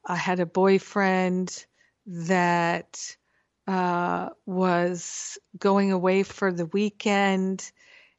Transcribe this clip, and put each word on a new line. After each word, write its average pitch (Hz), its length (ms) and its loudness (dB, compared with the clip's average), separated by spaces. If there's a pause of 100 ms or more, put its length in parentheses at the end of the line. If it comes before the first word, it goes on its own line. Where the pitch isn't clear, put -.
I 180 120 -4
had 180 240 0
a 175 40 0
boyfriend 185 1200 2 (400)
that, 175 1120 -2 (500)
uh, 180 680 -2 (140)
was 180 920 -2 (200)
going 196 360 2
away 185 300 2
for 196 280 -2
the 175 140 -4
weekend, 196 1080 0 (480)